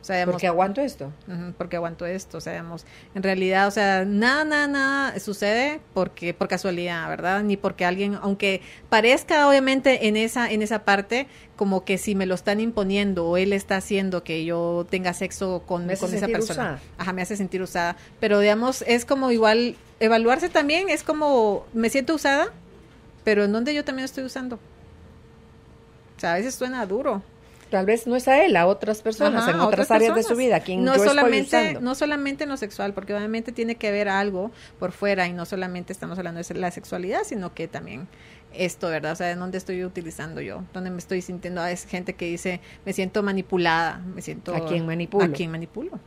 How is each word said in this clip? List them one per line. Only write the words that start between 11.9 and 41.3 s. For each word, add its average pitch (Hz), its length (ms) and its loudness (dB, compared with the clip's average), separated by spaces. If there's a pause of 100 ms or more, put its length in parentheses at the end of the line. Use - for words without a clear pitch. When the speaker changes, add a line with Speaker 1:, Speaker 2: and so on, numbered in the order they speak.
Speaker 1:
si 208 160 -2
me 190 100 2
lo 185 80 0
están 202 260 0
imponiendo 202 680 0
o 170 100 2
él 190 160 2
está 196 240 0
haciendo 190 460 -2
que 160 220 -4
yo 170 440 -2
tenga 185 240 -2
sexo 185 540 -4
con, 175 180 -4
Speaker 2:
Me 180 80 -2
hace 190 60 -4
Speaker 1:
con 185 100 -2
esa 214 120 -2
Speaker 2:
sentir 220 160 0
Speaker 1:
persona. 226 240 -2
Speaker 2:
usada. 165 180 -4 (180)
Speaker 1:
Ajá, 185 160 -4
me 185 80 -4
hace 202 160 -4
sentir 190 240 -4
usada. 175 360 -2 (220)
Pero, 208 200 4
digamos, 220 480 4
es 240 180 2
como 269 240 0
igual 226 460 4 (240)
evaluarse 226 500 4
también, 330 400 2
es 294 140 0
como, 277 680 2
me 226 200 0
siento 269 240 0
usada, 285 320 2 (760)
pero 208 200 4
¿en 202 80 2
dónde 240 240 0
yo 294 100 -2
también 262 200 -4
estoy 262 180 -8
usando? 254 320 -8 (1600)
O - 20 -20
sea, 170 140 -2
a 175 40 0
veces 254 180 -4
suena 254 320 -6
duro. 214 340 -2 (480)
Speaker 2:
Tal 190 160 0
vez 226 220 0
no 240 80 0
es 247 120 0
a 269 160 8
él, 320 140 6
a 170 80 6
otras 202 380 0
personas, 226 400 2
Speaker 1:
Ajá, 254 80 2
Speaker 2:
en - 80 2
Speaker 1:
a 240 80 6
Speaker 2:
otras 214 180 4
Speaker 1:
otras 277 60 0
Speaker 2:
áreas 226 240 6
de 220 80 4
su 226 60 -2
Speaker 1:
personas. 240 180 2
Speaker 2:
vida, 190 140 4
quien 185 220 -4
Speaker 1:
No 262 100 4
Speaker 2:
yo 208 100 6
estoy - 60 6
Speaker 1:
solamente, 269 520 4
Speaker 2:
usando. 311 200 -2
Speaker 1:
no 247 120 -2
solamente 285 520 -2
en 285 40 -8
lo 269 80 -6
sexual, 202 380 -6
porque 202 180 -8
obviamente 220 380 -4
tiene 233 240 -4
que 226 140 -4
haber 202 200 0
algo 196 400 -2 (300)
por 185 120 -4
fuera 190 360 0
y 175 60 -6
no 175 120 -8
solamente 180 480 -8
estamos 170 240 -10
hablando 170 240 -8
de 175 140 -10
la 180 160 -2
sexualidad, 180 540 -6
sino 190 280 -8
que 165 140 -8
también 151 400 -12 (480)
esto, 175 340 -4
¿verdad? 156 220 -2
O 165 40 -4
sea, 180 140 -4
¿en 175 80 -4
dónde 185 220 -6
estoy 180 260 -6
utilizando 160 560 -10
yo? 143 220 -10 (100)
¿Dónde 185 160 -8
me 180 80 -8
estoy 180 240 -6
sintiendo? 180 400 -8